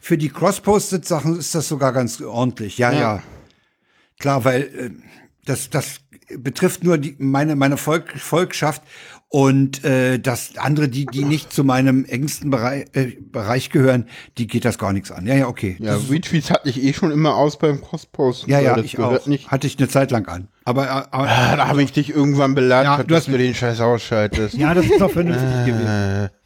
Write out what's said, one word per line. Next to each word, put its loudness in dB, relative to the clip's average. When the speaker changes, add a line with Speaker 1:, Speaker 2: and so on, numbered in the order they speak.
Speaker 1:
für 0
die 0
Cross-Posted-Sachen 0
ist -8
das -2
sogar 0
ganz -2
ordentlich. -4
Ja, 2
Speaker 2:
Ja. 2
Speaker 1:
ja. -2
Klar, 0
weil, 2
äh, -10
das, -6
das -6
betrifft -2
nur 4
die, -6
meine, 0
meine 2
Volk-, -4
Volkschaft -2
und, 2
äh, 2
das -6
andere, 0
die, -4
die -4
nicht -2
zu 0
meinem 2
engsten -6
Berei-, -2
äh, -2
Bereich -4
gehören, 4
die -2
geht -4
das 0
gar -2
nichts -6
an. -10
Ja, 0
ja, 4
okay. -4
Speaker 2:
Ja, -2
Speaker 1:
Das 0
ist -4
Speaker 2:
Retweets -2
hatte 0
ich -4
eh 2
schon 0
immer 2
aus 0
beim 0
Crossposten, -4
Speaker 1:
Ja, 4
Speaker 2:
weil 4
Speaker 1:
ja, 4
Speaker 2:
das 0
Speaker 1:
ich -10
Speaker 2:
gehört 0
Speaker 1:
auch. -8
Speaker 2:
nicht. -2
Speaker 1:
Hatte -2
ich -4
eine 2
Zeit 2
lang 0
an. -12
Aber, 0
äh, -8
aber -4
Speaker 2:
Ah, 4
da 2
hab 2
ich 2
dich 0
irgendwann 2
beleidigt, 4
Speaker 1:
Ja, 2
du -4
Speaker 2:
dass 4
Speaker 1:
hast -8
Speaker 2:
du 2
den 2
Scheiß -2
ausschaltest. 0
Speaker 1:
Ja, 2
das 4
ist 6
doch 4
vernünftig 0
Speaker 2:
Äh. 0
Speaker 1:
gewesen. 0